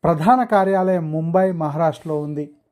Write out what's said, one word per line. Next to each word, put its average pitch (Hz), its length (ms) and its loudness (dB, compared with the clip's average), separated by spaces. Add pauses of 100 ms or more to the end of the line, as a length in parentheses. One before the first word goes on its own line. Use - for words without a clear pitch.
ప్రధాన 170 380 2 (140)
కార్యాలయం 190 500 2 (100)
ముంబై, 170 320 0 (160)
మహారాష్ట్రలో 151 540 -2 (100)
ఉంది. 147 180 -6 (260)